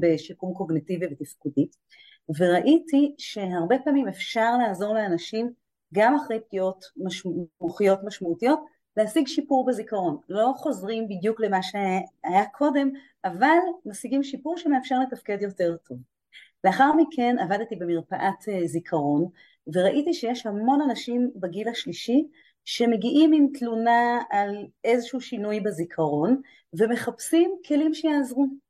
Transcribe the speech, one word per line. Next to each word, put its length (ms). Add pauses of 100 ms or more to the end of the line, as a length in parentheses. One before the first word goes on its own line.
בשיקום 540
קוגניטיבי 520
ותפקודי, 600 (720)
וראיתי 800
שהרבה 680
פעמים 240
אפשר 500
לעזור 360
לאנשים 580 (420)
גם 200
אחרי 260
פגיעות 440 (120)
משמע-, 360 (280)
מוחיות 440
משמעותיות, 560 (360)
להשיג 300
שיפור 400
בזיכרון. 500 (120)
לא 280
חוזרים 520
בדיוק 320
למה 220
שהיה 880
קודם, 380 (340)
אבל 340 (280)
משיגים 360
שיפור 340
שמאפשר 440
לתפקד 420
יותר 340
טוב. 220 (680)
לאחר 280
מכן 460
עבדתי 380
במרפאת, 720
אה, 180
זיכרון, 640 (460)
וראיתי 400
שיש 320
המון 340
אנשים 560
בגיל 320
השלישי 580 (380)
שמגיעים 680
עם 140 (120)
תלונה 600 (120)
על 360 (180)
איזשהו 360
שינוי 400
בזיכרון, 800 (380)
ומחפשים 760 (120)
כלים 280
שיעזרו. 520 (240)